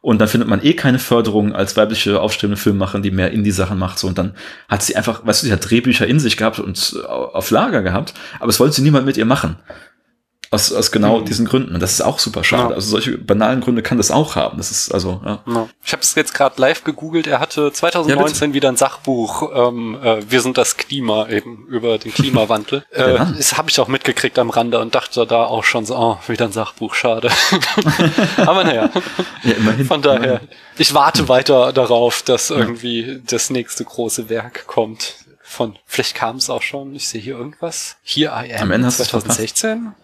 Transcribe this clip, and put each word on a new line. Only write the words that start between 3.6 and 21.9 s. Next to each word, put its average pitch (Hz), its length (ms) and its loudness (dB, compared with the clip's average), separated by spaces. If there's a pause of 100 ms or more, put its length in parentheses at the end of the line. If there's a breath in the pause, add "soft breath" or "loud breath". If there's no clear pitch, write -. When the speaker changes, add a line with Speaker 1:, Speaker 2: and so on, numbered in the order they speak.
Speaker 1:
macht, 92 180 -4
so, 95 100 -4
und 90 120 -2
dann 92 160 -4 (340 loud breath)
hat 98 140 -2
sie - 120 -2
einfach, - 300 -2
weißt 107 160 2
du, 131 60 -2
sie 104 60 2
hat 85 140 -2
Drehbücher 117 380 2
in 131 140 4
sich 120 180 0
gehabt 110 220 -2
und, - 420 -4
äh, - 60 -12
auf 64 420 -6
Lager 143 320 2
gehabt, 92 320 -2 (260 loud breath)
aber 117 100 -2
es 113 100 0
wollte 147 160 4
sie 131 80 2
niemand 139 240 4
mit 135 100 0
ihr 110 80 2
machen. 98 320 0 (960 loud breath)
Aus, 107 200 0
aus 107 200 0
genau 110 280 2
Speaker 2:
Mhm. 107 60 -4
Speaker 1:
diesen 113 220 0
Gründen. 127 260 0
Und 87 80 -2
das 92 120 -2
ist - 80 0
auch - 180 0
super - 240 -4
schade. 120 260 2
Speaker 2:
Ja. - 60 -2
Speaker 1:
Also 104 160 -2
solche 107 260 0
banalen 110 440 2
Gründe 120 200 0
kann 123 160 0
das - 140 2
auch 151 240 2
haben. 62 220 0
Das 95 120 -6
ist - 240 -2
also, 92 320 -2
ja. 104 220 -6
Speaker 2:
Ja. 117 200 -2 (160)
Ich - 80 -6
hab's - 220 -2
jetzt - 220 0
grad 139 240 2
live 151 240 2
gegoogelt. 156 420 -4
Er 143 140 0
hatte 147 340 0
zweitausendneunzehn 151 640 2
Speaker 1:
Ja, - 100 -4
bitte. 147 80 0
Speaker 2:
wieder 135 160 2
ein 123 80 0
Sachbuch, 131 760 0
ähm, 120 480 0
äh, 113 180 2 (100)
Wir 123 120 4
sind 127 180 0
das - 180 2
Klima 113 520 -2
eben, 110 380 -6
über 117 300 -2